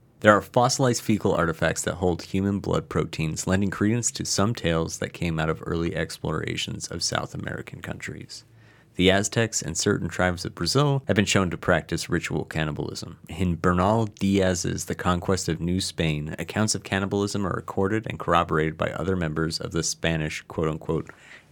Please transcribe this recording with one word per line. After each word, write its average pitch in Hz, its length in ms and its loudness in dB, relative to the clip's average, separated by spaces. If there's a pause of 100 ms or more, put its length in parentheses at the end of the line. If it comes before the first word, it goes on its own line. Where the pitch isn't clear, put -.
(220)
There 107 120 8
are 101 80 6
fossilized 123 600 2
fecal 101 320 2
artifacts 82 480 0
that 82 140 -2
hold 87 260 2
human 98 380 0
blood 87 280 -2
proteins, 80 580 -2
lending 95 240 2
credence 110 420 0
to - 120 -8
some 110 320 0
tales 82 440 -2
that - 120 -4
came 82 260 -4
out 80 120 0
of 80 160 -4
early 85 320 -2
explorations 82 920 -4
of - 160 -8
South - 320 -4
American - 460 -10
countries. - 640 -12 (500)
The 92 160 8
Aztecs 107 500 2
and 80 140 -6
certain 95 320 0
tribes 90 380 0
of - 100 -8
Brazil 135 520 2
have 101 100 2
been 104 80 4
shown 95 240 2
to 85 80 -4
practice 82 520 0
ritual 80 360 -2
cannibalism. 78 720 -6 (100)
In 87 280 0
Bernal 92 500 4
Diaz's 92 800 0
The - 100 -6
Conquest 90 540 0
of 82 100 -2
New 87 220 0
Spain, 78 580 -2
accounts 104 340 0
of 95 100 -4
cannibalism 101 600 0
are 87 100 -2
recorded 107 520 -2
and - 100 -6
corroborated 80 600 2
by - 140 0
other 92 260 -2
members 80 420 0
of - 120 -6
the 82 120 0
Spanish, 78 600 -2
quote-unquote, 80 640 -4 (420)